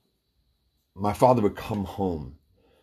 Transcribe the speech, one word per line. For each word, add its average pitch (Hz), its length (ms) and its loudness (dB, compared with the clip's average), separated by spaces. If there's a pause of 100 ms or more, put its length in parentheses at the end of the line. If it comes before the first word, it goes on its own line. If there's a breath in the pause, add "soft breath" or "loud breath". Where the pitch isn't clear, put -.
(960)
my 101 200 -2
father 123 280 4
would 101 140 2
come 104 300 -6
home, 85 520 -6 (460)